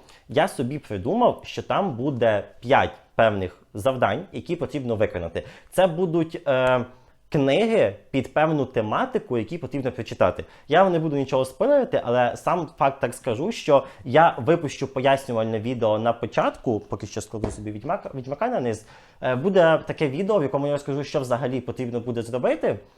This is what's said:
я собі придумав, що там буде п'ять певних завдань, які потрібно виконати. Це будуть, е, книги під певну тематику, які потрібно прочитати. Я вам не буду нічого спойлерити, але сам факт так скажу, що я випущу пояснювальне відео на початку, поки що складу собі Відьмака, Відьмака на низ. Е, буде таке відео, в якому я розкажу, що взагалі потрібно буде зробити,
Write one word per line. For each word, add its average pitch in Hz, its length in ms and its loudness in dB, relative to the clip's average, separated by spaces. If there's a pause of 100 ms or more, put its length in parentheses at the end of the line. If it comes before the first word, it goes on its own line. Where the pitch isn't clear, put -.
(280)
я 156 200 2
собі 139 300 -6
придумав, 147 640 0
що - 180 -10
там 160 340 -2
буде 117 480 0 (160)
п'ять 117 320 2 (220)
певних 104 480 2 (120)
завдань, 120 580 0
які 156 240 -6
потрібно 123 400 -4
виконати. 90 480 -2 (260)
Це 185 160 4
будуть, 165 600 -2
е, 127 380 2 (440)
книги 151 680 2 (140)
під 131 240 -2
певну 151 320 2
тематику, 127 720 -2
які 113 200 -6
потрібно 123 340 -6
прочитати. - 520 0 (240)
Я 160 140 6
вам 196 100 4
не 170 60 2
буду 156 180 -2
нічого 131 280 0
спойлерити, 240 600 2
але 120 320 2
сам 160 320 -2 (100)
факт 139 220 2
так 120 140 -2
скажу, 135 380 -4
що 139 320 4 (200)
я 147 340 6
випущу 143 500 0
пояснювальне 123 720 0
відео 113 380 0
на 117 140 0
початку, 123 680 -2
поки - 260 -10
що 107 140 -8
складу 107 300 -6
собі 107 220 -10
Відьмака, 135 420 -6
Відьмака 139 340 -6
на 240 120 -2
низ. 113 260 -4 (360)
Е, 127 140 0
буде 160 500 4
таке 147 220 -2
відео, 160 300 0
в 151 40 2
якому 139 240 -2
я 147 60 0
розкажу, 143 320 -4
що 151 160 -2
взагалі 127 400 -2
потрібно 120 400 -6
буде 117 220 -4
зробити, 127 560 -2 (200)